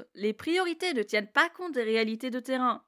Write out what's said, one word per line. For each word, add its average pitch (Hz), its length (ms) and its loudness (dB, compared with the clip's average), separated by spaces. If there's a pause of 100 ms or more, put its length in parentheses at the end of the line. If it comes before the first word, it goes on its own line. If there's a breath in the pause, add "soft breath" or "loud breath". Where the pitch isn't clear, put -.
(160)
Les 208 180 0
priorités 339 640 0
ne 220 80 2
tiennent 214 280 -2
pas 320 180 4
compte 349 240 -8
des 247 100 0
réalités 220 480 0
de 254 80 -2
terrain, 254 480 -2